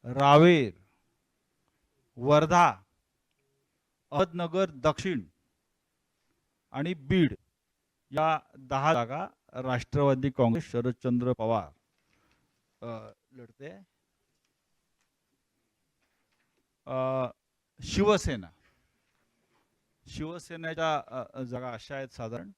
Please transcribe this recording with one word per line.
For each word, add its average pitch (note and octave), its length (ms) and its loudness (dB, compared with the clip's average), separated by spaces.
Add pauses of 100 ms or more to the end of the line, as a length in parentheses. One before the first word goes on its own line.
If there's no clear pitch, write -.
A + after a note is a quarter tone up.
रावेर, C#3+ 680 6 (1400)
वर्धा, D3+ 680 4 (1300)
अहमदनगर E3+ 600 -2
दक्षिण D3+ 500 -2 (1500)
आणि D#3+ 240 -4
बीड D3 400 2 (760)
या D#3 300 0 (180)
दहा C#3 360 0
जागा B2+ 340 -4 (240)
राष्ट्रवादी C3 760 0
काँग्रेस A#2 340 0
शरदचंद्र B2 680 -2
पवार, A2 400 -2 (1120)
अ, A2 260 -14 (200)
लढते. C3 360 -20 (3250)
अ, C3 400 -4 (580)
शिवसेना, D#3 680 0 (1600)
शिवसेनेच्या, D#3+ 920 -6 (320)
अ, C3+ 80 -10
जागा B2 300 -10
अशा B2+ 240 -14
आहेत C3+ 120 -10
साधारण A#2+ 500 -12